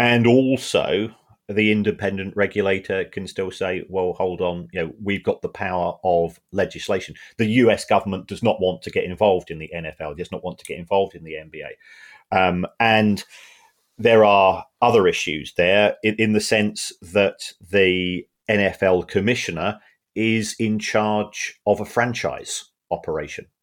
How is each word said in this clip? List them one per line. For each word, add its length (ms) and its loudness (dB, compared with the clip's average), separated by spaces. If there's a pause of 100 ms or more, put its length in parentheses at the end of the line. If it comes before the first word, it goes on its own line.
And 260 4
also, 880 2 (320)
the 240 2
independent 640 -2
regulator 680 -2
can 220 -12
still 240 -8
say, 400 -6
"Well, 240 -2
hold 260 -4
on, 320 -4
you 80 -6
know, 120 -6 (100)
we've 200 -4
got 200 -4
the 80 -6
power 520 -4
of 380 0 (120)
legislation." 600 -4 (220)
The 100 0
U 240 4
S 140 0
government 440 -2
does 140 -12
not 200 0
want 200 0
to 80 -12
get 140 -2
involved 460 0
in 80 -12
the 160 -14
N 100 -10
F 160 -12
L, 140 -10
does 180 -12
not 100 -10
want 180 -10
to 40 -20
get 140 -12
involved 360 0
in 80 -20
the 140 -14
N 140 -16
B 120 -16
A. 720 -14
Um, 320 2 (140)
and 420 4 (760)
there 260 6
are 400 6 (160)
other 260 6
issues 460 -2
there 500 2
in, 120 0
in 180 0
the 80 2
sense 640 -2
that 580 0
the 640 0 (220)
N 120 2
F 220 0
L 200 2
commissioner 760 -4 (340)
is 440 -2
in 200 -2
charge 880 -4
of 120 2
a 60 -6
franchise 840 -4 (200)
operation. 580 -8 (140)